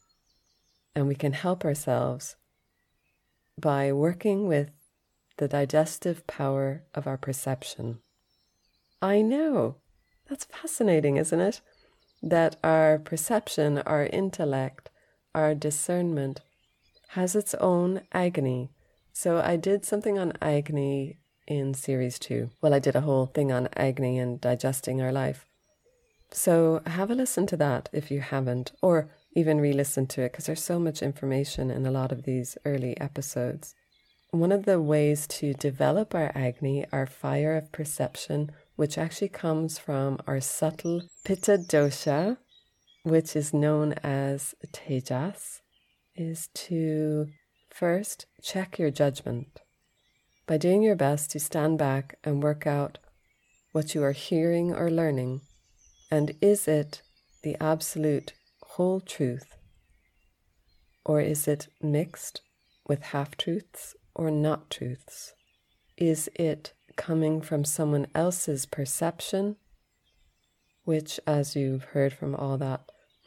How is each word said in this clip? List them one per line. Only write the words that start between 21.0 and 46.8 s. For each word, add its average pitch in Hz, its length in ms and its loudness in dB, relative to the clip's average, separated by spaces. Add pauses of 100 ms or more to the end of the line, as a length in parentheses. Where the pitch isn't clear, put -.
in 139 280 0
series 127 440 -2
two. 117 340 -4 (100)
Well, 151 120 6
I 139 60 6
did 135 160 4
a 131 60 4
whole 139 240 4
thing 139 260 2
on 123 240 0
Agni 131 420 0
and 123 220 -2
digesting 131 600 0
our 131 100 0
life. 135 340 -2 (840)
So 165 540 4
have 180 260 -2
a 240 40 0
listen 247 320 0
to 180 100 -2
that 143 340 0
if 147 200 -4
you 139 100 -2
haven't, 127 500 -2 (100)
or 165 280 4 (260)
even 156 240 4
re-listen 143 480 2
to 135 140 -4
it, 123 100 0
'cause - 140 -12
there's 160 180 -4
so 175 160 -2
much 160 220 -2
information 139 680 -2
in 127 160 -2
a 131 60 0
lot 131 220 0
of 127 100 -8
these 127 400 -4
early 131 380 -2
episodes. 143 760 -6 (560)
One 175 220 4
of 202 100 2
the 190 180 4
ways 147 460 2 (120)
to 143 140 0
develop 143 600 0
our 165 180 0
Agni, 135 600 -2
our 135 120 -2
fire 143 520 -2
of 156 160 -8
perception, 151 800 -4 (260)
which 151 200 0
actually 165 300 -4
comes 160 500 -2
from 135 500 -2
our 139 120 0
subtle 160 600 -2 (240)
Pitta 196 320 2
dosha, 156 800 2 (680)
which 160 320 2
is 151 180 -4
known 151 480 2
as 139 540 -4 (160)
Tejas, 135 880 -6 (560)
is 165 380 -6
to 156 720 0 (520)